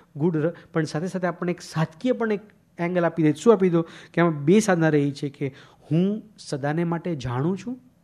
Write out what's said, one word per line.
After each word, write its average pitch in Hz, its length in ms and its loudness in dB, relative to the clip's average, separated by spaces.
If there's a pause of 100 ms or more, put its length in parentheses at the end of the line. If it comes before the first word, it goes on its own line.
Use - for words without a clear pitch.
(160)
ગુણ 156 160 0
ર-, 156 220 0 (200)
પણ 160 100 0
સાથે 151 240 -4
સાથે 180 200 -4
આપણને 175 240 -4
એક 175 100 -6
સાધકીય - 500 -4
પણ 226 200 0
એક 208 100 -2 (360)
એંગલ 175 280 0
આપી 165 180 0
દે. 151 100 4
શું 220 200 4
આપી 190 160 4
દો? 165 120 2 (320)
કે 165 80 0
આમાં 156 240 0
બે 190 140 6
સાધના 165 300 2
રહી 143 220 2
છે 139 180 -8
કે 135 240 -8 (380)
હું 190 300 0 (160)
સદાને 147 460 -4
માટે 170 320 -4
જાણું 131 420 -2
છું 247 220 -12 (240)